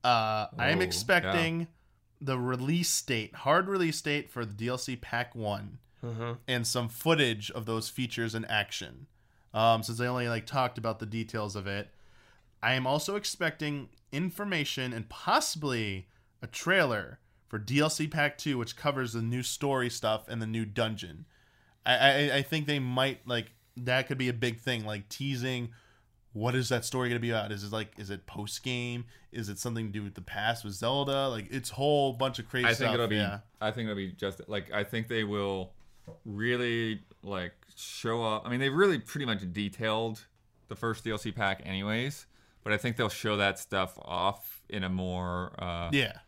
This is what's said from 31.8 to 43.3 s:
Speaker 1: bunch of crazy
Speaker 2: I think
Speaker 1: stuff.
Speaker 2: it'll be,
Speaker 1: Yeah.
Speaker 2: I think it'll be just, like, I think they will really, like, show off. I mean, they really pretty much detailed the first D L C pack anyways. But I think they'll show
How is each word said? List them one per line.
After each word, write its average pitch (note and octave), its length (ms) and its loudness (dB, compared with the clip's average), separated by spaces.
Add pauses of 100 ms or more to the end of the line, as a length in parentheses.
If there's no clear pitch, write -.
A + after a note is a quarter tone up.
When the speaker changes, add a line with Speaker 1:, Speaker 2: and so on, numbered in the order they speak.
Speaker 1:
bunch B2+ 260 0
of A2+ 80 -8
crazy B2 180 2
Speaker 2:
I A#2 40 8
think A2+ 80 4
Speaker 1:
stuff. A2+ 160 2
Speaker 2:
it'll A#2 140 2
be, G#2+ 80 2
Speaker 1:
Yeah. G2+ 240 2 (200)
Speaker 2:
I G#2+ 120 0
think A#2 140 -4
it'll G#2+ 100 -2
be F#2+ 160 -4
just, F#2+ 360 -6
like, G#2 240 -4
I G#2 120 0
think A2+ 240 -4
they A2+ 160 0
will G2 500 -2 (520)
really, A#2 760 0 (220)
like, F#2 300 -6 (220)
show - 460 -4
off. A2 240 0
I - 40 -6
mean, B2 100 0
they C3+ 100 4
really E3+ 300 4
pretty C#3+ 260 -6
much G#2+ 140 0 (120)
detailed A2 720 -2 (420)
the G#2+ 80 -10
first A2+ 280 -2
D A2+ 80 -2
L G#2+ 60 0
C G#2+ 140 -4
pack G2 340 0
anyways. G#2+ 600 -2 (440)
But G#2+ 60 4
I - 20 0
think A#2 200 0
they'll A2+ 120 4
show G#2+ 280 0